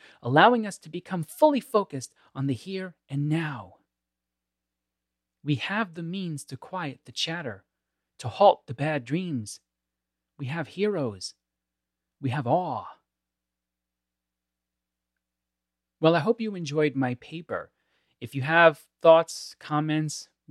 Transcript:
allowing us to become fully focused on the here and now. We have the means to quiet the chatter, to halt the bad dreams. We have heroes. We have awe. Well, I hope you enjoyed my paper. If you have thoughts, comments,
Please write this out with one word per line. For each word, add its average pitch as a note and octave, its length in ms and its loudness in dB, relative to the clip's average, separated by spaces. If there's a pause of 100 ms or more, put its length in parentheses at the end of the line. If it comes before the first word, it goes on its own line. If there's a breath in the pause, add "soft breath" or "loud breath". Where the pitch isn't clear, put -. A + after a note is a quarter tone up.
(240 loud breath)
allowing G#3 420 6
us G3+ 140 -10
to - 100 -20
become F3 340 -8
fully D4 360 2
focused - 560 -4 (180 soft breath)
on C#3 140 -4
the C#3 60 0
here F#3 420 -10 (140)
and C#3+ 180 -4
now. D3+ 480 -4 (1700)
We D3 60 2
have F#3+ 400 -4
the E3+ 80 -10
means E3+ 420 -8
to C3 120 -14
quiet D#3+ 480 -10
the C3+ 60 -18
chatter, D3 520 -8 (560)
to - 80 -10
halt - 400 4
the B2 80 -12
bad C#3+ 280 -4
dreams. C3+ 580 -8 (760)
We C#3+ 80 -10
have D3+ 220 -6
heroes. D#3 680 -6 (880)
We C#3 80 -2
have B2+ 160 -4
awe. C3 400 -2 (3250)
Well, D#3+ 160 4
I E3 40 2
hope A3 200 -2
you A3 140 -6
enjoyed D3+ 420 -2
my C3 200 -2
paper. A#2 560 -10 (500)
If B2 140 -14
you C3+ 80 -4
have E3 420 6 (160)
thoughts, - 580 6
comments, D3+ 680 -4 (220)